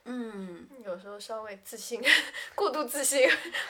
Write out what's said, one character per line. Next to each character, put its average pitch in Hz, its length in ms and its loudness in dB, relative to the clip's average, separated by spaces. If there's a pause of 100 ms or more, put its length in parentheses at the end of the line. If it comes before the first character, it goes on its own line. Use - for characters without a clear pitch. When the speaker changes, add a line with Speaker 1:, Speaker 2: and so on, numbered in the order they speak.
Speaker 1:
嗯。 202 640 -8 (160)
Speaker 2:
有 185 160 -6
时 190 80 -16
候 208 140 -12
稍 220 220 -8
微 202 160 -10
自 - 180 -14
信， 220 260 -6 (260)
<laughs> - 280 -12
过 403 140 2
度 302 140 0
自 269 200 -2
信 262 240 8 (420)